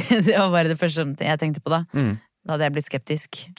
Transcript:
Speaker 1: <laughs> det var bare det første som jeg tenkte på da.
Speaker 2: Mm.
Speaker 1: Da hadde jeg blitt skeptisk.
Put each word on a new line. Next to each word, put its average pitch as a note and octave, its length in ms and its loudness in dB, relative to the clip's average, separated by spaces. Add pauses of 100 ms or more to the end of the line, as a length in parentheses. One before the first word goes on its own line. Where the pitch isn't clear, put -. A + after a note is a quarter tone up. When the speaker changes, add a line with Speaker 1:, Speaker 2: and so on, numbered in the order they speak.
(100)
Speaker 1:
<laughs> A3 180 4
det G3+ 100 4
var F#3 160 4
bare E3 160 4
det D#3+ 80 -2
første D#3+ 240 -2
som C#3+ 160 -4
jeg D3+ 240 0
tenkte D#3 180 -2
på - 140 -2
da. E3 80 0 (100)
Speaker 2:
Mm. B2 220 2 (320)
Speaker 1:
Da D#3 80 -2
hadde D3+ 160 0
jeg C#3+ 80 -4
blitt D3 80 -4
skeptisk. - 560 -6 (160)